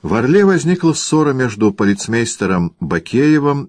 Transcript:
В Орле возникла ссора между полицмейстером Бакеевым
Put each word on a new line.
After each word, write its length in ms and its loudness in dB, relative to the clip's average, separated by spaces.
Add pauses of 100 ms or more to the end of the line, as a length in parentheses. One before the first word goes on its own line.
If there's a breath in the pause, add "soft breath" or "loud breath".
В 140 -4
Орле 300 2
возникла 480 2
ссора 400 0
между 400 0
полицмейстером 1040 -2
Бакеевым 920 0